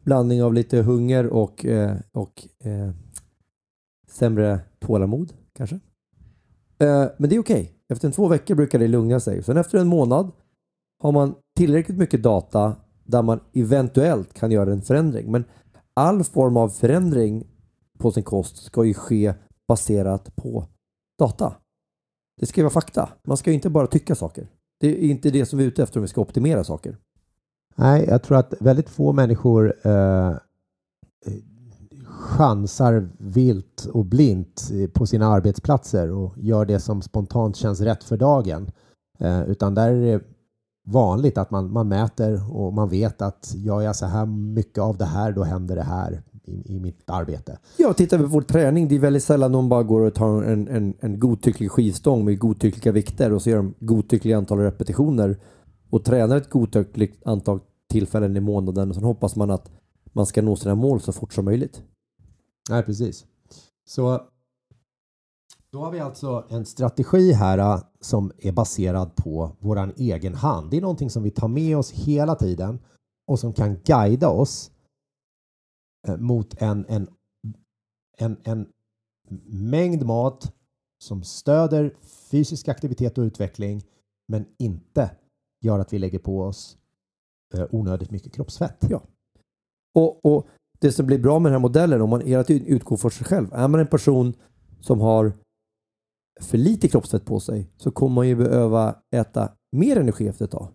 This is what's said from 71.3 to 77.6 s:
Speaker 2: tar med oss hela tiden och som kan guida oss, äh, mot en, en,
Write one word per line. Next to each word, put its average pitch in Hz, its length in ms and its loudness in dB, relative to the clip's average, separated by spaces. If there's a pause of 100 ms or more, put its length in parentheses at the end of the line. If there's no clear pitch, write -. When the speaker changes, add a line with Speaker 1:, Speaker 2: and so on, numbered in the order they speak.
Speaker 2:
tar - 160 -4
med 151 300 -2
oss 131 140 -4
hela 147 440 -2
tiden 95 440 -4 (520)
och 127 80 0
som 117 140 -6
kan 104 300 -2
guida 127 460 4
oss, - 420 -2 (1400)
äh, 90 100 -4
mot 117 440 -4
en, 104 280 -2
en, 104 180 -4 (1080)